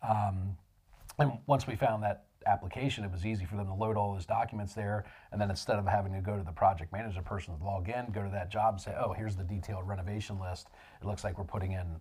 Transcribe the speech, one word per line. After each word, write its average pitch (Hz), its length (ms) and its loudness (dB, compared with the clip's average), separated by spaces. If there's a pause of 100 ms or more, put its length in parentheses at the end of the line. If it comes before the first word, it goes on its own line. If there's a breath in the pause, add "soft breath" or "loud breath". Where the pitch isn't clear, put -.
Um, 98 540 0 (600)
and 143 140 6 (120)
once 139 220 4
we 117 100 -2
found 110 280 2
that 101 200 0 (220)
application, 107 580 0
it 95 80 -2
was 87 140 -2
easy 107 180 0
for 95 120 -6
them 101 100 -2
to 95 80 -4
load 107 240 2
all 101 160 2
those 92 100 -4
documents 107 480 0
there. 104 320 -2 (260 loud breath)
And - 80 -2
then 104 120 4
instead 104 280 0
of 101 80 0
having 95 280 4
to 95 80 0
go 104 160 0
to 98 40 -2
the 80 100 -4
project 85 380 6
manager 101 300 -4
person 87 380 -4
to 76 40 -4
log 95 280 0
in, 120 200 -2
go 101 120 -2
to 98 80 -2
that 101 200 -4
job 107 220 4
and 98 80 -4
say, - 180 -6
"Oh, 123 140 0
here's 107 240 -2
the 92 80 -2
detailed 95 420 -4
renovation 98 540 -4
list. 90 300 -6 (320 loud breath)
It 90 40 -4
looks 104 160 -2
like 98 140 -2
we're 98 80 -4
putting 95 280 -2
in 87 280 -4